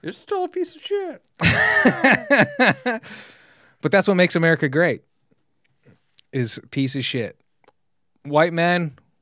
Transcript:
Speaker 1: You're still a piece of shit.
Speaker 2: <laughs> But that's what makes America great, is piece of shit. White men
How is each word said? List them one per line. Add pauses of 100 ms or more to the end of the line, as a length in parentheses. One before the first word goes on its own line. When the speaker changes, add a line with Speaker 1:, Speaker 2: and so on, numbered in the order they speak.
Speaker 1:
You're
still
a
piece
of
shit. (180)
Speaker 2:
<laughs> (800)
But
that's
what
makes
America
great, (1300)
is (100)
piece
of
shit. (840)
White
men (240)